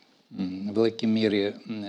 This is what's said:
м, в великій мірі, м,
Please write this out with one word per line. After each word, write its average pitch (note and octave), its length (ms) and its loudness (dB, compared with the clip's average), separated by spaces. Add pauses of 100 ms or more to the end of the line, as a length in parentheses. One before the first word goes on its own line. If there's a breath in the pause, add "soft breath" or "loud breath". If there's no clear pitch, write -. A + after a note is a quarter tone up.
(400)
м, F#2+ 320 -4
в - 20 -6
великій A2+ 320 2
мірі, G#2+ 460 2 (180)
м, G#2+ 180 -8